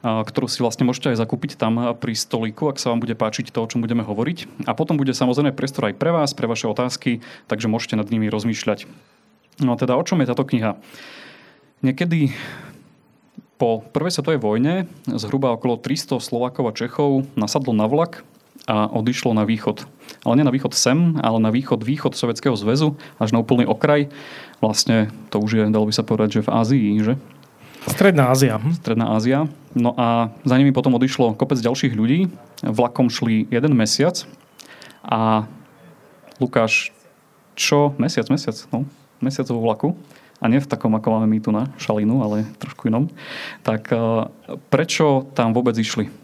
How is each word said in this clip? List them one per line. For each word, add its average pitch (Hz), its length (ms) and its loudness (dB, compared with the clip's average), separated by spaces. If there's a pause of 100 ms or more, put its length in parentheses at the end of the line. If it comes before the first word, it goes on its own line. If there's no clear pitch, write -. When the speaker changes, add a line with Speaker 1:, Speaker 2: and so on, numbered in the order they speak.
Speaker 1:
a, 110 240 -2
ktorú 127 240 -4
si - 80 -6
vlastne 120 240 -2
môžete 127 320 0
aj 113 80 -2
zakúpiť 113 320 -6
tam, 113 240 0
e, 120 160 -2
pri 117 240 -6
stolíku, 113 480 -4
ak 139 160 -4
sa 127 80 -2
vám 117 80 0
bude 113 160 -4
páčiť 110 400 -4
to, 117 80 -2
o 113 80 -6
čom - 80 -2
budeme 117 240 -2
hovoriť. 110 640 -6
A - 80 0
potom 160 240 0
bude 131 160 0
samozrejme 135 400 0
priestor 139 320 -4
aj 98 80 -2
pre 165 160 -2
vás, 151 240 0
pre 117 160 -4
vaše 117 160 -4
otázky, 117 560 -2 (240)
takže 110 240 -2
môžete 113 240 -4
nad 104 160 -2
nimi 110 160 0
rozmýšľať. 107 640 -2 (720)
No 123 120 2
a 104 40 -8
teda, 127 160 0
o 139 80 2
čom 180 160 0
je 131 80 2
táto 123 160 -2
kniha? 113 320 -2 (1120)
Niekedy 147 480 0 (1200)
po 113 400 -2
prvej 160 240 -2
svetovej 147 240 -2
vojne 143 480 0 (160)
zhruba 120 480 -2
okolo 117 240 -2
tristo 131 400 -4
Slovákov 123 480 -4
a 107 80 -4
Čechov 135 480 0 (160)
nasadlo 120 320 -2
na 110 160 2
vlak 151 400 -2 (400)
a 107 200 0
odišlo 117 480 -2
na 107 80 4
východ. 110 440 -2 (360)
Ale 117 160 4
nie 151 80 4
na 123 80 2
východ 135 220 -2
sem, 160 420 2
ale 113 240 2
na 110 80 4
východ, 120 320 0
východ 143 320 -2
Sovietskeho 120 400 0
zväzu, 131 400 0 (240)
až 107 160 0
na 117 80 4
úplný 120 240 4
okraj. 147 400 2 (560)
Vlastne 110 480 2 (240)
to 104 80 2
už 107 160 0
je, 107 80 4
dalo 107 220 2
by 107 60 -2
sa 110 120 0
povedať, 107 340 2
že 104 60 -2
v - 80 -2
Ázii, 113 340 2 (140)
že? 113 120 2 (760)
Speaker 2:
Stredná 156 400 6
Ázia, 127 320 2
hm. 156 160 0
Speaker 1:
Stredná 110 400 0
Ázia. 135 320 0 (240)
No 120 240 2
a 117 320 2 (160)
za 127 80 4
nimi 139 160 6
potom 127 240 2
odišlo 123 400 2
kopec 131 240 0
ďalších 117 400 0
ľudí. 151 320 2 (320)
Vlakom 120 480 2
šli 113 400 -2
jeden 131 240 2
mesiac. 135 480 2 (800)
A 110 480 0 (880)
Lukáš, 120 560 0 (640)
čo? 143 400 4
Mesiac, 117 320 0
mesiac, 120 240 -2 (160)
no. 127 160 -4 (320)
Mesiac 135 320 -2
vo 120 80 -2
vlaku. 117 400 0 (400)
A - 80 -4
nie 127 160 4
v 139 80 -8
takom, - 240 0
ako 110 240 0
máme 110 80 2
my 110 160 2
tu 113 80 -2
na 117 280 0
Šalinu, 107 440 0
ale 107 240 -2 (160)
trošku - 280 -4
inom. 131 200 0 (560)
Tak, 110 240 -4
e, 117 80 2 (720)
prečo 143 640 2
tam 113 200 2
vôbec 123 240 2
išli? 110 320 -2 (140)